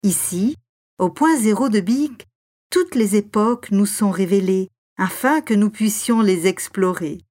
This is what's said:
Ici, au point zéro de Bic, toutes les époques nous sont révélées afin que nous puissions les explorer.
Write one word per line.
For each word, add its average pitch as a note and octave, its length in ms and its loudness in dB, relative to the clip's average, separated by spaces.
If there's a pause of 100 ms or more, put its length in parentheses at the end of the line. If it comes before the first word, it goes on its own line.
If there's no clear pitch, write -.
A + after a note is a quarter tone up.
Ici, G3 540 -2 (420)
au F3+ 100 0
point D#4+ 300 2
zéro A3 320 0
de G#3 100 2
Bic, B3 460 -2 (420)
toutes F4+ 260 0
les G#3+ 220 2
époques G#3+ 540 0
nous G3+ 160 2
sont G3+ 240 0
révélées F#3+ 580 0 (300)
afin B3+ 420 0
que A#3 140 -2
nous G#3 160 2
puissions A3 500 -2
les F#3 260 2
explorer. F3+ 840 -2